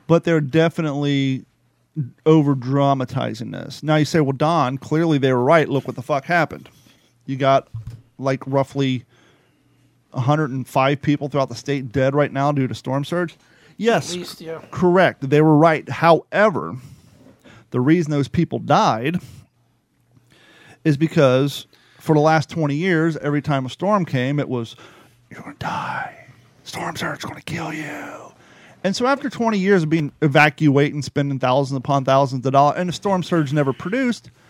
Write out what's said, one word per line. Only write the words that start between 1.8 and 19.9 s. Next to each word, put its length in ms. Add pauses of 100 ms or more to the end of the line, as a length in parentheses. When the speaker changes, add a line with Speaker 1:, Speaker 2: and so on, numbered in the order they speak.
Speaker 1:
over-dramatizing 1200
this. 320
Now, 140
you 80
say, 160
"Well, 120
Don, 460
clearly 400
they 140
were 100
right. 260
Look 180
what 100
the 60
fuck 240
happened." 420 (580)
You 100
got, 300 (520)
like, 280
roughly 580 (1080)
a 80
hundred 300
and 160
five 360
people 260
throughout 200
the 80
state 340
dead 240
right 180
now 200
due 160
to 60
storm 300
surge. 300 (420)
Yes, 360
Speaker 2:
At 60
least, 220
yeah. 200 (100)
Speaker 1:
correct. 580
They 140
were 140
right. 320
However, 880 (960)
the 80
reason 320
those 160
people 320
died 580 (1700)